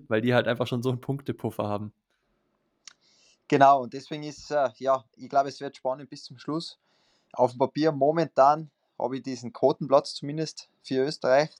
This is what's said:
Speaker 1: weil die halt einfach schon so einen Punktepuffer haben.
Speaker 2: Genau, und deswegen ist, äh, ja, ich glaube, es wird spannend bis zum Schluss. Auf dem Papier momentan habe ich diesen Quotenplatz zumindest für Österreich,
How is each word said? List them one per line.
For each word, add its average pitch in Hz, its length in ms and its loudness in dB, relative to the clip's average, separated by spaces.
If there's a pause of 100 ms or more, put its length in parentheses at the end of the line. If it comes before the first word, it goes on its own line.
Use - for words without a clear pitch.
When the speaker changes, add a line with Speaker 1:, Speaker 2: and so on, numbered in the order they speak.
Speaker 1:
weil 110 140 0
die 123 120 0
halt 120 140 2
einfach 120 200 -2
schon 123 160 -4
so 127 60 0
einen 123 120 -4
Punktepuffer 117 680 -6
haben. 104 260 -6 (1500)
Speaker 2:
Genau, 139 340 6
und 120 120 -10
deswegen 151 300 -10
ist, 147 280 -14
äh, 143 260 0
ja, 131 260 -2 (140)
ich 127 100 -18
glaube, 139 220 0
es 131 100 -14
wird 139 160 -10
spannend 135 340 -8
bis - 140 -18
zum 123 140 -20
Schluss. - 420 -8 (540)
Auf 120 180 2
dem 123 60 -16
Papier 147 340 0
momentan 147 760 2 (280)
habe 127 200 -4
ich 120 60 -10
diesen 123 280 -8
Quotenplatz 143 640 2
zumindest 151 560 -8 (140)
für 131 220 0
Österreich, 143 440 2 (100)